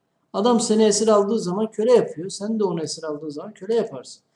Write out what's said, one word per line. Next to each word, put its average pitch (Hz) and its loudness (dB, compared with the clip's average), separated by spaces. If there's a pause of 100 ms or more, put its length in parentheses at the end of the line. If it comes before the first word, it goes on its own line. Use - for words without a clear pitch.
(320)
Adam 226 2
seni 220 2
esir 208 2
aldığı 208 4
zaman 190 -4
köle 226 0
yapıyor. 190 2
Sen 214 -6
de 208 0
onu 170 -2
esir 156 -10
aldığın 151 -8
zaman 165 -12
köle 208 -6
yaparsın. 151 -4 (140)